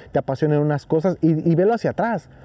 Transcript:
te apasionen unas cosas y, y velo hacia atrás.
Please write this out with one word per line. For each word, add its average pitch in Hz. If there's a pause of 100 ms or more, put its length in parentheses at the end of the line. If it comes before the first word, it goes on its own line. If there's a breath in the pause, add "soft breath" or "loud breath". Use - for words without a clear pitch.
(120 loud breath)
te -
apasionen 147
unas 147
cosas 160
y, 160
y 170
velo 190
hacia 156
atrás. 214 (160 loud breath)